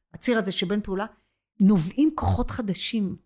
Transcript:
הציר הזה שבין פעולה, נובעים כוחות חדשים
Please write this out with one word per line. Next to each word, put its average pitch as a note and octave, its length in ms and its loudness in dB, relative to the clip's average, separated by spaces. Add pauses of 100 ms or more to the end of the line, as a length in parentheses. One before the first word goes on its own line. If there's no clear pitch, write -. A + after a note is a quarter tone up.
(140)
הציר A#3+ 240 0
הזה F#3+ 140 -2
שבין G3+ 280 -2
פעולה, G3+ 260 -6 (540)
נובעים G3 540 4
כוחות A#3 360 -2
חדשים G#3 760 -4